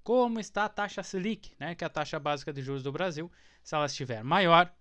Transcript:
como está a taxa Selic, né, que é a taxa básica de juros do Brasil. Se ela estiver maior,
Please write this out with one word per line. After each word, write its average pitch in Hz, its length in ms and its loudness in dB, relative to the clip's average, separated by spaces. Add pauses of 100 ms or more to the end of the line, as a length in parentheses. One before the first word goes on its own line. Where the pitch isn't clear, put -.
como 233 360 2
está 208 280 -2
a - 20 -2
taxa 202 340 -4
Selic, 196 560 -4
né, 165 160 -6
que 170 100 -8
é - 20 -2
a 151 40 -4
taxa 156 280 -4
básica 147 340 -2
de 135 100 -6
juros 135 200 -6
do 139 100 -4
Brasil. 165 380 -4 (320)
Se - 120 -10
ela 151 120 2
estiver 123 360 -6
maior, 170 480 6 (100)